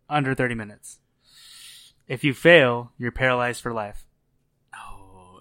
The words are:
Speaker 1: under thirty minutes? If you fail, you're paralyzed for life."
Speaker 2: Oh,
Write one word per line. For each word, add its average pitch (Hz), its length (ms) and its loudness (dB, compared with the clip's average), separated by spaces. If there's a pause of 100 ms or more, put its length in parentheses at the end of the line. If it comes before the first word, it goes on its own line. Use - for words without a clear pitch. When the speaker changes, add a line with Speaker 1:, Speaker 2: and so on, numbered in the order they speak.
(100)
Speaker 1:
under 139 240 0
thirty 127 200 0
minutes? 104 440 -14 (1080)
If 131 160 -8
you 139 120 0
fail, 123 640 6
you're 120 140 -4
paralyzed 123 500 -2
for 120 100 -6
life." 104 320 -8 (720)
Speaker 2:
Oh, - 680 -20